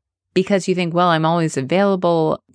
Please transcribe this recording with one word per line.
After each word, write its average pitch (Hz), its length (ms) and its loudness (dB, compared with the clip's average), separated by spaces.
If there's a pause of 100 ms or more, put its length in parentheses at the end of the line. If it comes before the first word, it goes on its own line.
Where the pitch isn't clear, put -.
(340)
because 185 320 0
you 185 80 0
think, 170 200 -4
"Well, 175 140 2
I'm 160 160 2
always 165 320 0
available. 170 840 0 (120)